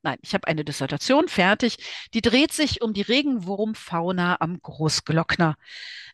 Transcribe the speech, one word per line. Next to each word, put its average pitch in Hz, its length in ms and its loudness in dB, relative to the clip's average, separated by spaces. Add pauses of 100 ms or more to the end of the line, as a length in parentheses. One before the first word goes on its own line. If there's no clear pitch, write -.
nein, 139 200 -4
ich - 120 -4
habe - 120 -2
eine 156 180 0
Dissertation 254 640 0
fertig, 208 500 2 (360)
die 226 60 0
dreht 254 320 4
sich - 300 0
um 226 100 -2
die 196 100 -2
Regenwurmfauna 190 1400 0
am 170 200 -2
Großglockner. 156 960 0 (580)